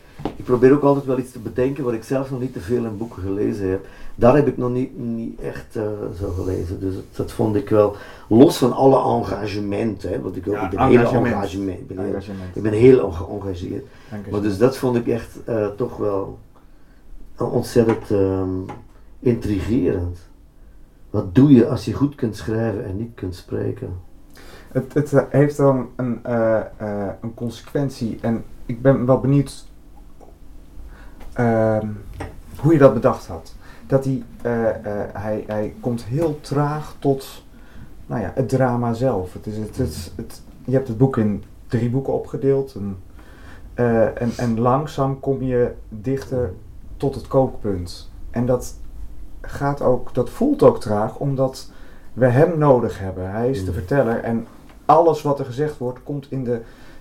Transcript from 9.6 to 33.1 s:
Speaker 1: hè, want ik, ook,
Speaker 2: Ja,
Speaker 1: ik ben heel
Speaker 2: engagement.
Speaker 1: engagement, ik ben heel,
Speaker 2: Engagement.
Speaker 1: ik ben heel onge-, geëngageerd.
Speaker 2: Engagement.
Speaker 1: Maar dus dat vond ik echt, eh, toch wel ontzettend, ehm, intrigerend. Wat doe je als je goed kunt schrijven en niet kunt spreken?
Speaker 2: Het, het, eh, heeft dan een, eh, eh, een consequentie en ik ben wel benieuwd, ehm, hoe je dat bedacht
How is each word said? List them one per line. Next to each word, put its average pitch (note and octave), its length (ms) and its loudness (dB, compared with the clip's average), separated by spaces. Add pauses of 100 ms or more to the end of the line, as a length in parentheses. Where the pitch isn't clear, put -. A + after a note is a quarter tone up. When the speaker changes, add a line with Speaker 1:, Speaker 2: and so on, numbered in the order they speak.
Speaker 1:
hè, F#2 180 -4
want F#2+ 160 -8
ik, F#2 120 -8
ook, G2+ 60 0
Speaker 2:
Ja, G#2 100 -2
Speaker 1:
ik F#2 60 -4
ben - 180 2
heel A#2+ 100 8
Speaker 2:
engagement. A#2+ 360 4
Speaker 1:
engagement, G2 440 -4
ik F2+ 80 -14
ben F#2+ 120 -10
heel, G2 160 -4
Speaker 2:
Engagement. F#2+ 420 -10
Speaker 1:
ik G2+ 60 -4
ben G#2+ 100 2
heel B2 320 10
onge-, E2 120 -2
geëngageerd. F#2+ 680 -8 (200)
Speaker 2:
Engagement. G#2 260 -12
Speaker 1:
Maar G2+ 100 -2
dus G2 180 0
dat B2+ 180 6
vond B2 200 2
ik A#2 100 -2
echt, - 380 -4
eh, A2+ 220 0
toch - 300 -4
wel G2+ 420 -4 (1000)
ontzettend, A#2 720 2
ehm, F#2+ 380 2 (720)
intrigerend. F#2+ 1000 0 (920)
Wat G2 240 -2
doe C#3+ 200 8
je A#2 140 8
als B2 160 -2
je A2 80 -2
goed C#3+ 220 -2
kunt A2 220 -4
schrijven A2 480 -2
en F#2+ 120 -6
niet A#2 180 -8
kunt F2+ 200 -8
spreken? G#2 680 -6 (720)
Speaker 2:
Het, A#2+ 220 -2
het, D3 180 0
eh, C#3 160 6
heeft D3 280 4
dan C3+ 400 2
een, A#2+ 260 -2
eh, A2+ 360 2 (180)
eh, G#2 320 -4 (120)
een A#2 140 -10
consequentie B2 840 -6
en A2+ 240 -2 (220)
ik A#2 160 -6
ben C3 240 2
wel B2+ 140 4
benieuwd, C#3 440 0 (1700)
ehm, A2 540 2 (720)
hoe D#3 160 4
je D#3+ 60 6
dat C3 160 8
bedacht A#2 320 0